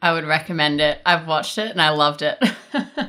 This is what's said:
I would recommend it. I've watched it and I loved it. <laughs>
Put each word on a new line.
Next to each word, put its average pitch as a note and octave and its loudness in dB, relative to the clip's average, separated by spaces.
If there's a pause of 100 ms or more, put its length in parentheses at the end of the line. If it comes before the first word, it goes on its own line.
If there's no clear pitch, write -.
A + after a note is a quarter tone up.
I F3 4
would E3 -2
recommend D3+ 0
it. D3 0
I've E3 2
watched D#3 -2
it A3 -4
and F3+ -2
I D#3 4
loved D3 2
it. - 0 (300)
<laughs> C#4 -2 (260)